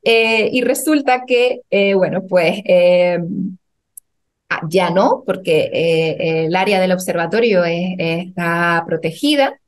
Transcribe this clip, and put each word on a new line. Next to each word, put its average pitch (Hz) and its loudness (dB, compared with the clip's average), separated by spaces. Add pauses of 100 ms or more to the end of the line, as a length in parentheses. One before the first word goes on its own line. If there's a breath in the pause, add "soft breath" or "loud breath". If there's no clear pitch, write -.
Eh, 226 2
y 254 0
resulta 262 0
que, 247 0
eh, 196 2
bueno, 185 0
pues, 170 0
eh, 175 4 (1300)
ah, 170 -4
ya 175 0
no, 202 2
porque, 180 -2
eh, 160 0
el 165 -2
área 190 0
del 185 2
observatorio 180 0
es, 175 -4
está 170 -2
protegida 277 -2